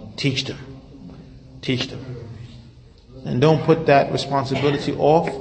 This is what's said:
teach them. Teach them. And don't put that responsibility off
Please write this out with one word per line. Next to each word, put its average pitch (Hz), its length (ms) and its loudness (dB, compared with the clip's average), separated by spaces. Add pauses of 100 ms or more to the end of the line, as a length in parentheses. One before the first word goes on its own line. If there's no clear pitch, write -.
(160)
teach - 280 -2
them. - 140 -10 (1000)
Teach - 280 -2
them. - 120 -12 (1300)
And 131 120 -2
don't 143 240 6
put 160 240 2
that 139 240 6
responsibility 139 840 -2
off 156 340 4 (120)